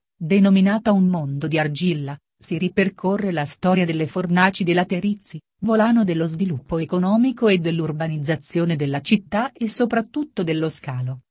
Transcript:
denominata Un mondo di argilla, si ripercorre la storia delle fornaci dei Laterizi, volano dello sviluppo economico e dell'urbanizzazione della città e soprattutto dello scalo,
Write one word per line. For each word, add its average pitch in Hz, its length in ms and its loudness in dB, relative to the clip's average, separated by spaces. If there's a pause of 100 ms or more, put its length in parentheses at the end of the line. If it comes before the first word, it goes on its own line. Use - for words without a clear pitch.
(160)
denominata 196 760 4
Un 190 160 4
mondo 147 400 -2
di 156 100 -2
argilla, 151 580 -2 (220)
si - 200 -6
ripercorre 190 760 -2
la 156 120 -2
storia 180 420 0
delle 160 220 -2
fornaci 185 560 0
dei 175 120 2
Laterizi, 180 640 -4 (200)
volano 220 420 2
dello 165 240 0
sviluppo 165 500 -4
economico 208 680 2
e 196 100 4
dell'urbanizzazione 160 1160 -2
della 143 260 -2
città 214 500 -2
e 233 160 -6
soprattutto 233 760 -2
dello 160 260 -2
scalo, 127 600 -8